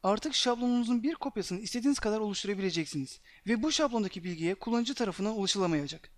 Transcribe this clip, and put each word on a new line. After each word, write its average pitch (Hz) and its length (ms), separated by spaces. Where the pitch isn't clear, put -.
artık 262 320
şablonunuzun 240 680
bir 320 120
kopyasını 196 440
istediğiniz 247 400
kadar 220 200
oluşturabileceksiniz 190 1000
ve 226 160
bu 311 80
şablondaki 226 520
bilgiye 175 320
kullanıcı 233 380
tarafından 214 440
ulaşılamayacak. 165 800